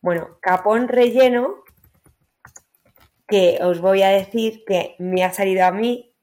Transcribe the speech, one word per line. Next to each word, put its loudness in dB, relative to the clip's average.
Bueno, -6
capón 0
relleno, 2
que 2
os -2
voy 2
a 2
decir -2
que -4
me -2
ha -2
salido 0
a 2
mí -6